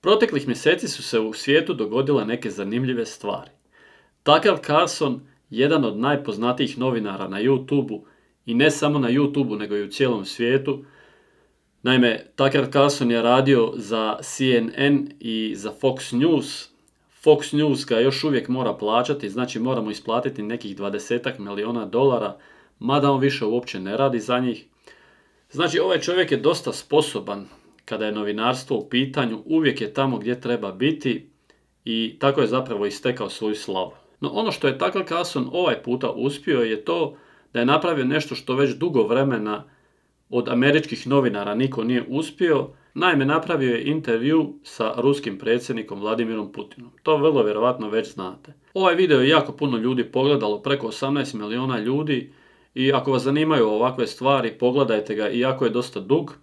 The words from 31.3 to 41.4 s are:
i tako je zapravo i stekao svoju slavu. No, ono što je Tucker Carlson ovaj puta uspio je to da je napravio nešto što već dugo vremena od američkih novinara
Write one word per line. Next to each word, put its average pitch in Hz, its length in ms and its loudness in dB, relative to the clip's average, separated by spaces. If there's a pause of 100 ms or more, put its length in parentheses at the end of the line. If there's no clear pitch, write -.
i 113 360 -4
tako 139 220 2
je 117 60 2
zapravo 113 380 -2
i 101 60 -2
stekao 123 380 -4
svoju 107 260 -4
slavu. 95 360 -6 (280)
No, 143 100 -4
ono 214 220 -2
što - 160 -2
je 135 100 0
Tucker 185 300 -2
Carlson 165 440 -4
ovaj 165 320 0
puta 123 260 -2
uspio 139 500 -2
je 110 260 -2
to 165 300 -2 (380)
da 120 60 -2
je 120 60 2
napravio 151 400 2
nešto 147 300 -2
što - 200 -4
već 131 200 0
dugo 143 280 0
vremena 110 600 0 (640)
od 120 200 -2
američkih 131 580 2
novinara 107 480 2